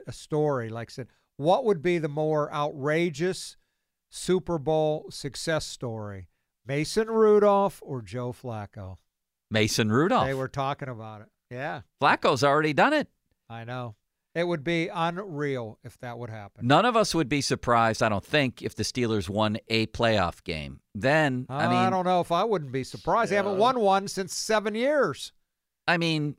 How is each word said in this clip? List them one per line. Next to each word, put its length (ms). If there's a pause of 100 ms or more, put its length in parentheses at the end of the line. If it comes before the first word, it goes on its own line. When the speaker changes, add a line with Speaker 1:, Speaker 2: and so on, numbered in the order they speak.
Speaker 1:
a 60
story, 560
like 220
I 20
said, 160 (300)
what 260
would 180
be 160
the 100
more 460
outrageous 1040 (540)
Super 500
Bowl 500
success 560
story? 640 (360)
Mason 440
Rudolph 760
or 160
Joe 320
Flacco? 640 (520)
Speaker 2:
Mason 400
Rudolph. 360
Speaker 1:
They 80
were 140
talking 400
about 340
it. 60 (220)
Yeah. 320 (180)
Speaker 2:
Flacco's 440
already 280
done 200
it. 160 (420)
Speaker 1:
I 140
know. 320 (380)
It 140
would 160
be 280
unreal 920
if 160
that 180
would 120
happen. 360
Speaker 2:
None 180
of 120
us 180
would 140
be 120
surprised, 640
I 60
don't 160
think, 380
if 120
the 80
Steelers 460
won 300 (100)
a 200
playoff 540
game. 380 (140)
Then, 540
I 180
Speaker 1:
Uh, 40
Speaker 2:
mean, 80
Speaker 1:
I 120
don't 140
know 160
if 120
I 100
wouldn't 300
be 100
surprised. 480
They 60
haven't 160
Speaker 3:
Yeah. 60
Speaker 1:
won 220
one 280
since 260
seven 400
years. 580 (540)
Speaker 2:
I 120
mean, 400